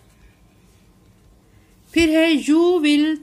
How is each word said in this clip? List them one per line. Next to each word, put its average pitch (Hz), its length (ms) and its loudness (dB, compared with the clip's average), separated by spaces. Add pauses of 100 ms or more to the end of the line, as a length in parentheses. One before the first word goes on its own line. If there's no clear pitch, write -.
(1900)
फिर 330 160 0
है 320 200 0 (140)
you 302 160 0 (200)
will 294 420 0